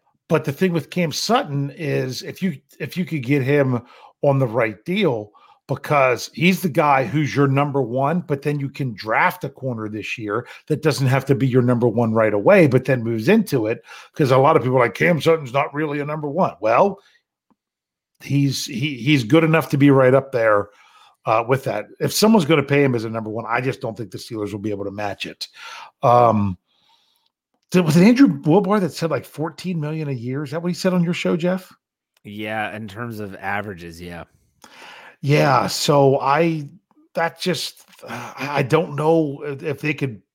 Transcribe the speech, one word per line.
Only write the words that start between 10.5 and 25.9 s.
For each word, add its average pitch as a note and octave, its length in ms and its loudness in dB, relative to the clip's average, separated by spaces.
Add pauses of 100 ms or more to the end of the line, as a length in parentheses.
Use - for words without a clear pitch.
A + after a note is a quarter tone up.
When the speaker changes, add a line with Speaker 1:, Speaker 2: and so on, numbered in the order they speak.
Speaker 1:
that C#3+ 140 -4
doesn't C#3 260 0
have C3 180 0
to C#3 100 2
be B2+ 120 0
your B2+ 140 2
number A#2+ 260 2
one A2+ 260 0
right A2 200 2
away, D#3+ 340 6
but B2 180 2
then B2 180 -2
moves A2+ 260 -2
into D3 380 2
it. A#2 140 -4 (320)
'Cause C3 180 0
a C3 60 6
lot D3+ 200 6
of A2 60 0
people B2+ 140 0
are B2+ 40 4
like, A#2 140 0
"Cam D#3+ 260 0
Sutton's D3+ 320 0
not C#3+ 200 -2
really D3 280 -4
a C#3 40 -6
number D3 240 -6
one." D3+ 300 -2
Well, C3+ 400 2 (1200)
he's, C#3 440 -2
he, C#3 320 -6
he's C3 260 2
good D#3 200 4
enough D#3+ 260 2
to D3+ 80 0
be C#3+ 140 8
right C3 220 6
up C3 180 2
there, G#2+ 380 2 (560)
uh, A#2 220 2
with C3 160 0
that. G#2+ 220 -6 (140)
If C3+ 120 -2
someone's G#3+ 340 4
gonna D3+ 180 4
pay C#3+ 200 2
him C3+ 100 2
as A2+ 120 -4
a A#2 40 -8
number A2 200 -8
one, A2 180 -8
I A#2+ 140 -2
just B2+ 180 -6
don't A2+ 160 -8
think G2+ 160 -12
the A#2 60 -14
Steelers G#2+ 340 -10
will G#2+ 80 -8
be G#2 120 -6
able G2 140 -6
to G2 60 -8
match G2+ 340 -8
it. - 220 -12 (560)